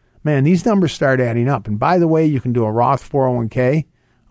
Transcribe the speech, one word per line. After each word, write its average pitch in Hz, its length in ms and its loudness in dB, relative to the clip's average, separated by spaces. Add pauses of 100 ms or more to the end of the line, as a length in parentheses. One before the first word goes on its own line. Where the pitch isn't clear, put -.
(240)
Man, 143 220 0
these 170 200 2
numbers 196 280 0
start 135 260 0
adding 120 300 0
up. 123 180 -4
And 104 100 -4
by 160 220 0
the 170 80 2
way, 160 180 2
you 151 140 0
can 123 140 -4
do 120 100 0
a 107 80 -2
Roth 123 320 0
four 135 240 -2
oh 127 60 0
one 117 160 -4
K 131 380 0 (440)